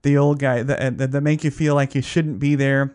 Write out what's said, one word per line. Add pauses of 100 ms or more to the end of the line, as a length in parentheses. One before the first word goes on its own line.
the
old
guy,
the,
uh,
the,
that
make
you
feel
like
you
shouldn't
be
there,